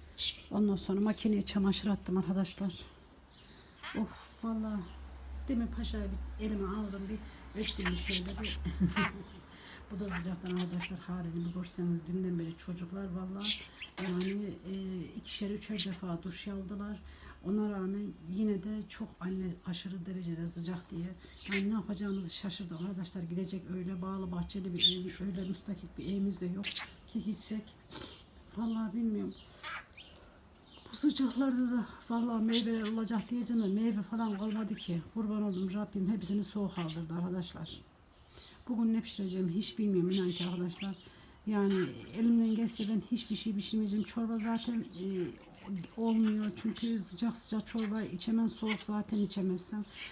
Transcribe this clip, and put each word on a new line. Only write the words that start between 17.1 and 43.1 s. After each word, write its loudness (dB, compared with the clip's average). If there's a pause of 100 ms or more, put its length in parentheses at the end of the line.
Ona 4
rağmen -2 (160)
yine 2
de -2
çok -8 (120)
anne -2 (200)
aşırı -4
derecede -2
sıcak -4
diye. -4 (440)
Yani 2
ne 2
yapacağımızı -2
şaşırdık -6
arkadaşlar. -4
Gidecek -2 (120)
öyle -2
bağlı -2
bahçeli -2
bir 0
ev, 4
öyle -2
müstakil -6 (100)
bir -6
evimiz 0
de 0
yok -2 (420)
ki -2
gitsek. -2 (920)
Vallahi 0
bilmiyorum. 2 (1600)
Bu -8
sıcaklarda 4
da 4 (240)
vallahi 4
meyveler 4
olacak 0
diyeceğim 2
de 4
meyve 4
falan 0
kalmadı -2
ki. -2 (120)
Kurban 0
oldum 0
Rabbim 0
hepsini 2
soğuk -2
aldırdı -2
arkadaşlar. -2 (880)
Bugün 4
ne 4
pişireceğim 0
hiç 0
bilmiyorum 6
inan 4
ki -2
arkadaşlar. -2 (520)
Yani 6 (280)
elimden 6
gelse 2
ben 4 (100)